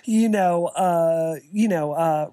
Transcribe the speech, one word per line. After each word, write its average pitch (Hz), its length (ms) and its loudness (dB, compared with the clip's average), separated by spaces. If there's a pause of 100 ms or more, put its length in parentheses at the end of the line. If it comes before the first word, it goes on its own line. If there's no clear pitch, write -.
you 226 240 2
know, 175 400 2
uh, 165 680 0 (160)
you 214 160 0
know, 151 240 -2
uh, 156 400 -2